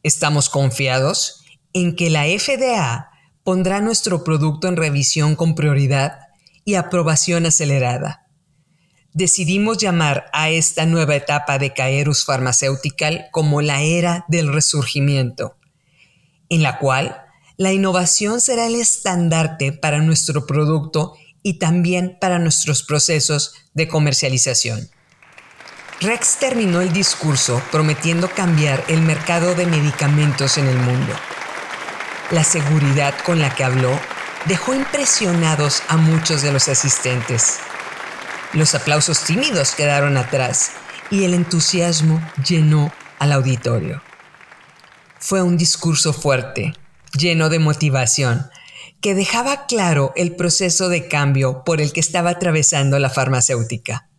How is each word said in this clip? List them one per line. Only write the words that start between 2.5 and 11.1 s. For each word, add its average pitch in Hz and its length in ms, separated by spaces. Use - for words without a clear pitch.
D 247 180
A 139 360
pondrá 185 360
nuestro 208 440
producto 156 440
en 180 80
revisión 151 600
con 165 180
prioridad 143 640
y 208 100
aprobación 170 720
acelerada. 139 800
Decidimos 190 680
llamar 165 540
a 156 180
esta 160 360
nueva 160 280